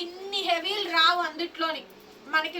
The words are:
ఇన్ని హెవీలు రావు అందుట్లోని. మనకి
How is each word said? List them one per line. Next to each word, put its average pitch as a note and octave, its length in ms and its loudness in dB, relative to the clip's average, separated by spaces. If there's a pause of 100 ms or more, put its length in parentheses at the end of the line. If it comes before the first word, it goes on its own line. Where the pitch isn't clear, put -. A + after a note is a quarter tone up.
ఇన్ని F#4+ 360 -6 (100)
హెవీలు F4+ 460 0
రావు E4+ 320 6
అందుట్లోని. D#4+ 560 -4 (500)
మనకి D#4 260 0